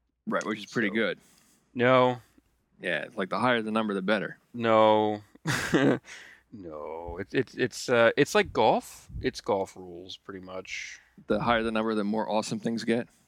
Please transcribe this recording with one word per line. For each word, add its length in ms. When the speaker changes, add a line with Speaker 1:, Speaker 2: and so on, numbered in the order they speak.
Speaker 1:
Right, 180
which 140
is 60
pretty 240
Speaker 2:
so 60
Speaker 1:
good. 240
Speaker 2:
No. 440
Speaker 1:
Yeah, 220
it's 140
like, 120
the 100
higher 220
the 100
number, 220
the 80
better. 360
Speaker 2:
No. 680
<laughs> 280
No. 640
It's, 140
it's, 220
it's, 340
uh, 260
it's 180
like 200
golf. 560
It's 200
golf 340
rules, 400
pretty 240
much. 640
Speaker 1:
The 140
higher 220
the 80
number, 240
the 100
more 240
awesome 300
things 260
get? 240